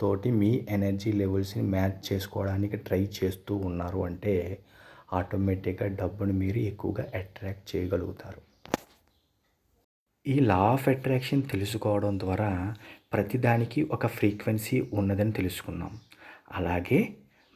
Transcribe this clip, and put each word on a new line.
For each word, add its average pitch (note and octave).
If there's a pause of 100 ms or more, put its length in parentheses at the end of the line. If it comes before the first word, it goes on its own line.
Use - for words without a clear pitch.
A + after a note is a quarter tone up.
తోటి G2+
మీ A2
ఎనర్జీ G2
లెవెల్స్‌ని G2
మ్యాచ్ G2
చేసుకోవడానికి G2
ట్రై G2 (160)
చేస్తూ F#2+
ఉన్నారు F2+
అంటే, F#2 (540)
ఆటోమేటిక్‌గా F#2+
డబ్బుని G2
మీరు F#2+
ఎక్కువగా G2 (100)
అట్రాక్ట్ -
చేయగలుగుతారు. F#2 (1800)
ఈ C#3
law G#2+
of C3+
attraction C3+
తెలుసుకోవడం G2+
ద్వారా F#2 (380)
ప్రతిదానికి A#2
ఒక A#2+
ఫ్రీక్వెన్సీ A2
ఉన్నదని G2+
తెలుసుకున్నాం. F2 (640)
అలాగే F2 (400)